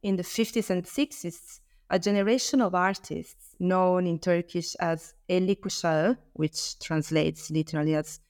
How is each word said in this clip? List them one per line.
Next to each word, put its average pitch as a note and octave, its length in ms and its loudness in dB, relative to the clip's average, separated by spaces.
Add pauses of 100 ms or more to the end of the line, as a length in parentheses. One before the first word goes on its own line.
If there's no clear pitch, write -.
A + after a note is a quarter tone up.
in G3 120 0
the F3+ 80 -4
fifties A3 460 -2
and F3+ 160 -2
sixties, - 760 -6 (280)
a - 80 2
generation G#3 640 2
of F#3 140 2
artists - 840 -4
known F3+ 480 4
in E3+ 120 0
Turkish F3 600 -2
as E3 340 -4 (160)
elli F#3 260 2
kuşağı, F3 600 0 (160)
which - 460 -4
translates D#3 720 -2
literally D#3 460 0
as - 240 -4 (100)